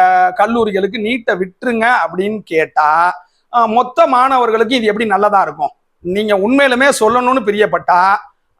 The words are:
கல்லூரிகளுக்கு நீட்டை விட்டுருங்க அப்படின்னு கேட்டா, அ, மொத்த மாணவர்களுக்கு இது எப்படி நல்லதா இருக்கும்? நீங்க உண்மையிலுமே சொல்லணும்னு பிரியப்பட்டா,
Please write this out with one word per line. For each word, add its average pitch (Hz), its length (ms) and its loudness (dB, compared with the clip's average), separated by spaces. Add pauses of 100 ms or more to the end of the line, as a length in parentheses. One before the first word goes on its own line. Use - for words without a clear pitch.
(360)
கல்லூரிகளுக்கு 208 640 -2
நீட்டை 220 320 -4
விட்டுருங்க 220 640 -4
அப்படின்னு 190 480 -4
கேட்டா, 160 760 0 (340)
அ, 233 120 2
மொத்த 240 400 0
மாணவர்களுக்கு 247 680 0
இது 226 100 -2
எப்படி 214 200 -2
நல்லதா 202 360 2
இருக்கும்? 151 300 -4 (280)
நீங்க 202 380 -2
உண்மையிலுமே 262 520 2 (100)
சொல்லணும்னு 247 460 0
பிரியப்பட்டா, 190 680 0 (440)